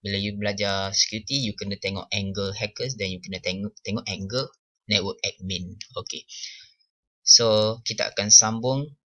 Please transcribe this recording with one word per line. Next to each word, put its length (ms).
Bila 160
you 160
belajar 560
security, 500
you 160
kena 220
tengok 320
angle 420
hackers 400
dan 160
you 140
kena 160
tengok, 320
tengok 240
angle 400
network 400
admin. 500
Okey. 300
So, 580
kita 320
akan 160
sambung 540